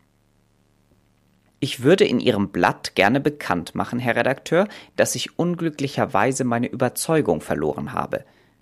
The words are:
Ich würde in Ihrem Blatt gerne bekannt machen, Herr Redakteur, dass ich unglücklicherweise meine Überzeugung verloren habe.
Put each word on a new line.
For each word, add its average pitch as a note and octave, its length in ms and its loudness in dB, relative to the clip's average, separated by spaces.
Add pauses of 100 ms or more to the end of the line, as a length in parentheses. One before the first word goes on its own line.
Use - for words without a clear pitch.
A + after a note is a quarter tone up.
(1600)
Ich C3 220 -6
würde D#3+ 220 6
in - 160 2
Ihrem G2+ 300 2
Blatt - 440 0
gerne G#2+ 260 4
bekannt - 540 -4
machen, - 240 -4
Herr A#2+ 180 0
Redakteur, C#3 520 0 (280)
dass - 180 2
ich - 240 -6
unglücklicherweise C3+ 1080 0
meine A#2 240 0
Überzeugung B2 720 0
verloren D2 520 -4
habe. - 320 -6 (380)